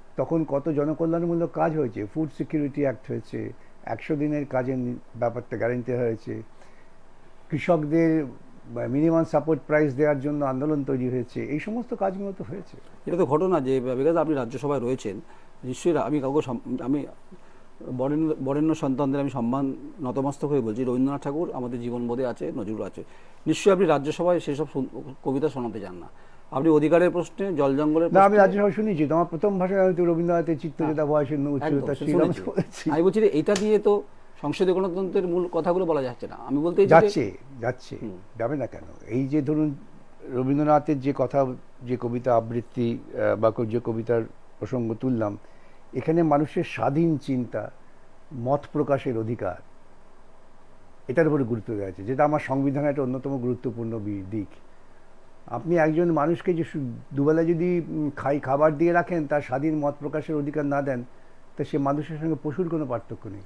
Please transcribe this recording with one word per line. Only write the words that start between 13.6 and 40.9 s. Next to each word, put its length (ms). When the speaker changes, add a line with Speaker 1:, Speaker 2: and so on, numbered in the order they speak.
Speaker 2:
যে, 200
বিকাশ, 360
আপনি 180
রাজ্যসভায় 460
রয়েছেন, 400
নিশ্চয়ই 280
রা-, 100
আমি 180
কাউকে 220
সম-, 400
আমি 240
বরেণ্য, 380
বরেণ্য 300
সন্তানদের 460
আমি 100
সম্মান 440
নতমস্তক 460
হয়ে 120
বলছি, 240
রবীন্দ্রনাথ 400
ঠাকুর 280
আমাদের 280
জীবন 280
বোধে 180
আছে, 300
নজরুল 260
আছে, 220
নিশ্চয়ই 260
আপনি 140
রাজ্যসভায় 540
সেসব 320
শুন-, 280
কবিতা 260
শোনাতে 320
চান 140
না। 140
আপনি 180
অধিকারের 420
প্রশ্নে, 440
জল 220
জঙ্গলের 360
Speaker 1:
না, 80
আমি 80
Speaker 2:
প্রশ্নে 100
Speaker 1:
রাজ্যসভায় 340
শুনিয়েছি, 340
তো 80
আমার 120
প্রথম 320
ভাষণে 220
আমি 140
তো 100
রবীন্দ্রনাথের 540
চিত্তজেতা 360
Speaker 2:
হ্যাঁ। 120
Speaker 1:
ভয়েসের 340
নূর 220
Speaker 2:
একদম, 160
Speaker 1:
চিরতা 160
Speaker 2:
শুনেছি। 240
Speaker 1:
শ্রীরাম 140
বলেছি। 440
Speaker 2:
আমি 120
বলছি 180
যে, 60
এটা 280
দিয়ে 240
তো 240
সংসদীয় 340
গণতন্ত্রের 540
মূল 240
কথাগুলো 340
বলা 160
যাচ্ছে 260
না। 60
আমি 240
বলতে 280
চাইছি 340
যে 20
Speaker 1:
যাচ্ছে, 160
যাচ্ছে, 420
Speaker 2:
হুম। 140
Speaker 1:
যাবে 180
না 100
কেন? 180
এই 220
যে 140
ধরুন, 320
রবীন্দ্রনাথের 680